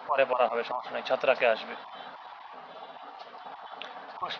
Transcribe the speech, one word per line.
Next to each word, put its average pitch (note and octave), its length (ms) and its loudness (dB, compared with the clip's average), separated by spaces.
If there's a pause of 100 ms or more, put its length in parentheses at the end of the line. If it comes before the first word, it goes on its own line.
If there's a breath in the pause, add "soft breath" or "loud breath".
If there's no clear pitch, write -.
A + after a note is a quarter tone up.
পরে C3+ 180 6
পড়া B2 220 6
হবে, A#2 160 2
সমস্যা B2 280 -4
নাই, A#2+ 140 -2
ছত্রাকে C3 420 6
আসবে। A2+ 280 4 (2500)
কোষ E3+ 200 -4